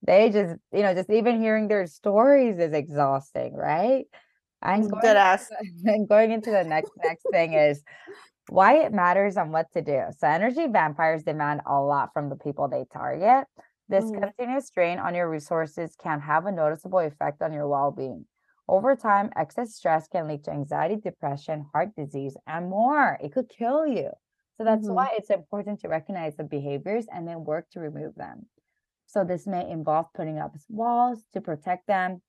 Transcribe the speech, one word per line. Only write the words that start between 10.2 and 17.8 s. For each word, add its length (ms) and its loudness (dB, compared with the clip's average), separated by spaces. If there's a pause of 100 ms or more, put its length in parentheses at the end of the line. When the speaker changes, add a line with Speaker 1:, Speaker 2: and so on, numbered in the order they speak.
Speaker 1:
energy 400 0
vampires 560 2
demand 420 -2
a 140 2
lot 340 0
from 160 -4
the 60 -8
people 320 -6
they 240 -6
target. 540 0 (440)
This 160 2
Speaker 2:
Mm-hmm. 180 -6
Speaker 1:
continuous 480 -6
drain 280 0
on 160 -4
your 140 -2
resources 720 -6
can 200 -4
have 240 0
a 60 -4
noticeable 480 0
effect 420 -4
on 120 -4
your 140 -4
well-being. 580 -4 (420)